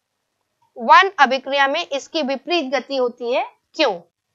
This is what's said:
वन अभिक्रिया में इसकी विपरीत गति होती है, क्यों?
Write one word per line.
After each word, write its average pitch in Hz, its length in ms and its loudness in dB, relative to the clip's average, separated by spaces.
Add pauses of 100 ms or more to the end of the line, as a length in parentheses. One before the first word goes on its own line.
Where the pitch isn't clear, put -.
(800)
वन 330 400 6
अभिक्रिया 269 500 0
में 330 180 -4
इसकी 294 360 -6
विपरीत 277 420 -2
गति 262 320 -6
होती 247 360 -4
है, 359 140 -2 (280)
क्यों? 214 260 -2 (340)